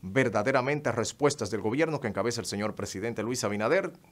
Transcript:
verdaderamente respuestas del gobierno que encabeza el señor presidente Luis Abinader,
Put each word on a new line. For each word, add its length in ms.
verdaderamente 920
respuestas 580
del 120
gobierno 360
que 80
encabeza 340
el 60
señor 300
presidente 480
Luis 180
Abinader, 500